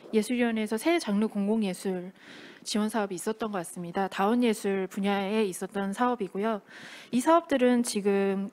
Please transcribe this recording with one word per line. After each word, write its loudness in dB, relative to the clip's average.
예술위원회에서 0
새 2
장르 0
공공예술 -2
지원 0
사업이 -2
있었던 -4
것 -4
같습니다. -4
다원 2
예술 0
분야에 0
있었던 -4
사업이고요. -2
이 2
사업들은 4
지금 0